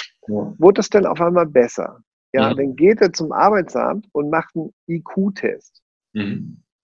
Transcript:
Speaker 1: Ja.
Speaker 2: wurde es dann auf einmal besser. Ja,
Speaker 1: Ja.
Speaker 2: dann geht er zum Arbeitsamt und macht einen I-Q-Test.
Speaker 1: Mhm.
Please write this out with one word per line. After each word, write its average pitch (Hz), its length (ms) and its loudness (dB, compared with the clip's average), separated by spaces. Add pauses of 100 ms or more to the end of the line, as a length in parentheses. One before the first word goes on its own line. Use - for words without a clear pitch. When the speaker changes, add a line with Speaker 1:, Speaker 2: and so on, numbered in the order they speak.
(260)
Speaker 1:
Ja. - 300 -6
Speaker 2:
wurde 196 240 6
es 202 80 -4
dann 202 160 2
auf 165 160 -2
einmal 175 260 2
besser. 123 540 0 (320)
Ja, 135 160 2
Speaker 1:
Ja. 143 60 -2
Speaker 2:
dann 139 200 -4
geht 190 260 4
er 190 120 4
zum 156 180 -6
Arbeitsamt 170 840 0
und 147 180 -4
macht 160 260 -4
einen 160 160 -8 (160)
I-Q-Test. 170 960 -6 (320)
Speaker 1:
Mhm. - 480 -8 (220)